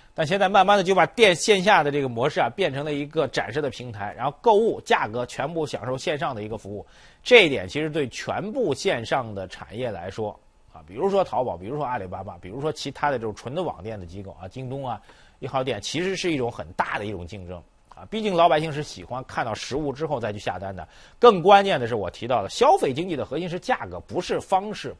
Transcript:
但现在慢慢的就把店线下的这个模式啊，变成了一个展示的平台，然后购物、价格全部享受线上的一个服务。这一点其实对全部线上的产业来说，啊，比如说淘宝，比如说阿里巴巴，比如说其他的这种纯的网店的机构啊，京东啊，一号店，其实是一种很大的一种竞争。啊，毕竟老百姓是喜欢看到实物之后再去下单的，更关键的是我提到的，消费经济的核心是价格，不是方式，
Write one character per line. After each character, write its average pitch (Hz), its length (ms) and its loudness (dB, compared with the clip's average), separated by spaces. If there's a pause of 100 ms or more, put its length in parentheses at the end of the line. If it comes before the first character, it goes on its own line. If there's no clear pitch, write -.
(140)
但 160 140 -2
现 190 120 0
在 196 80 6
慢 196 180 6
慢 202 120 6
的 190 60 2
就 180 100 2
把 175 140 6
店 208 260 6
线 190 300 2
下 185 180 6
的 147 80 0
这 143 120 0
个 135 80 -2
模 120 200 0
式 160 100 -2
啊， 131 100 2
变 160 220 0
成 139 140 -6
了 151 80 -4
一 143 120 -4
个 147 220 -2
展 - 240 -4
示 143 100 -2
的 139 80 -2
平 123 220 -10
台， 101 240 -8
然 117 100 -6
后 143 160 -4
购 226 140 6
物、 147 260 2
价 165 260 0
格 120 180 -4
全 139 260 -6
部 160 140 -2
享 110 200 -8
受 127 120 -4
线 156 200 -2
上 143 180 -4
的 107 80 -8
一 107 40 -8
个 110 100 -8
服 101 180 -12
务。 95 100 -12 (380)
这 233 220 10
一 156 40 2
点 98 180 -2
其 139 140 -4
实 156 80 -2
对 147 200 -2
全 127 420 -6
部 233 220 0
线 - 300 -2
上 117 300 -2
的 95 140 -8
产 - 280 -16
业 120 140 -4
来 92 220 -8
说， 107 260 -6 (360)
啊， 82 120 -20
比 85 80 -20
如 160 160 -2
说 190 140 4
淘 123 200 -2
宝， 95 140 -4
比 90 100 -12
如 143 100 -6
说 147 80 -4
阿 123 120 -4
里 95 80 -6
巴 95 160 -10
巴， 95 180 -12
比 90 100 -16
如 120 120 -10
说 156 100 -2
其 143 200 -8
他 147 180 -2
的 135 80 0
这 110 60 -4
种 110 100 -4
纯 120 220 -10
的 180 80 -2
网 131 180 -6
店 107 180 -8
的 90 60 -10
机 87 160 -12
构 95 180 -14
啊， 92 80 -14
京 127 220 -12
东 135 180 -8
啊， 110 140 -8 (380)
一 - 80 -10
号 131 160 -2
店， 113 180 -2
其 - 220 -4
实 190 120 -2
是 175 160 -2
一 151 60 0
种 120 140 -2
很 82 220 -10
大 - 260 -4
的 104 60 -6
一 107 60 -6
种 87 140 -10
竞 90 220 -12
争。 87 160 -12 (320)
啊， - 140 -20
毕 220 140 -6
竟 202 120 0
老 170 140 8
百 156 100 6
姓 156 140 -4
是 147 80 -6
喜 98 220 -12
欢 123 220 -8
看 151 200 -4
到 110 80 -2
实 - 220 -6
物 143 180 -2
之 151 140 -6
后 147 120 -4
再 107 140 -4
去 104 60 -10
下 92 180 -6
单 98 180 -8
的， 82 120 -12 (320)
更 208 240 8
关 202 200 8
键 190 160 0
的 123 60 -2
是 113 80 -4
我 98 160 -2
提 - 160 -10
到 120 160 0
的， 95 80 -6
消 294 260 6
费 175 160 0
经 156 160 -4
济 175 80 -4
的 120 80 -6
核 123 140 -6
心 180 100 -4
是 170 120 -6
价 - 260 -2
格， 87 140 -12
不 165 200 -6
是 180 220 -4
方 196 320 -2
式， 131 260 -10